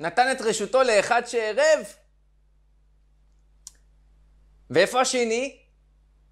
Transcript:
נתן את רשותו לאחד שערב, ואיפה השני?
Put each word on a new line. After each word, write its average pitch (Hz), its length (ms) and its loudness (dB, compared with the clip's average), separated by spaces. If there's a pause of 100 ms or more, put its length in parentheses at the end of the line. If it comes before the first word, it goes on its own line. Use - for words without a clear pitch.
נתן 240 320 0
את 254 80 -6
רשותו 214 420 0
לאחד 233 440 2
שערב, 240 600 0 (2750)
ואיפה 190 300 2
השני? 254 580 -2 (720)